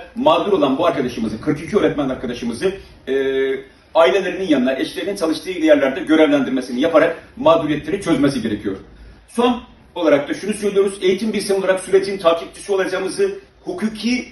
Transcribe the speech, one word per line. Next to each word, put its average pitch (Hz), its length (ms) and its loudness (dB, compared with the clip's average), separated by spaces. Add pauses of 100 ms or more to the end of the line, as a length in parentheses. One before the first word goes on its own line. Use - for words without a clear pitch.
(160)
mağdur 165 380 2
olan 139 240 2
bu 170 80 0
arkadaşımızı, 123 560 -2
kırk 151 220 -4
iki 165 140 -2
öğretmen 147 320 0
arkadaşımızı, 123 640 -4 (360)
e, 131 60 -2 (800)
ailelerinin 190 520 4
yanına, 131 320 2
eşlerinin - 360 -4
çalıştığı - 340 -2
yerlerde 277 500 2
görevlendirmesini 135 840 2
yaparak 156 360 2 (180)
mağduriyetleri 156 680 0
çözmesi 139 400 0
gerekiyor. 104 360 -4 (500)
Son 240 340 0 (340)
olarak - 340 2
da 165 40 -6
şunu 190 200 -6
söylüyoruz, 196 480 0
Eğitim 196 320 0
Birsen 196 220 -2
olarak 190 240 0
sürecin 190 380 0
takipçisi - 540 -2
olacağımızı, 190 680 -2 (240)
hukuki 240 680 -4